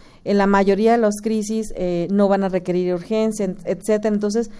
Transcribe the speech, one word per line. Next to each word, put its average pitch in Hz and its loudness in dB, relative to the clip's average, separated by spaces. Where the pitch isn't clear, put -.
en 202 2
la 196 4
mayoría 196 4
de 233 4
las 208 2
crisis, 220 -4
eh, 175 -2
no 202 4
van 196 2
a 190 -2
requerir 180 -2
urgencia, 220 -2
en-, 185 -4
etcétera. 208 0
Entonces, 214 -2